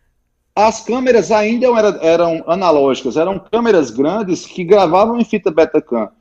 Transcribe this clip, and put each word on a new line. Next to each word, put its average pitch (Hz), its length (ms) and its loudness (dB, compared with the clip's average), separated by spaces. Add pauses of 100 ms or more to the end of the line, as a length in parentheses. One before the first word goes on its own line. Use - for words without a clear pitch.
(560)
as 214 280 0
câmeras 233 480 0
ainda 220 360 0
eram, 220 340 0
eram 165 460 0
analógicas, 143 680 0
eram 185 220 -2
câmeras 208 520 0
grandes 170 540 -4
que - 180 -10
gravavam 196 560 2
em 233 60 0
fita 202 260 -4
Betacam. 156 580 -2 (120)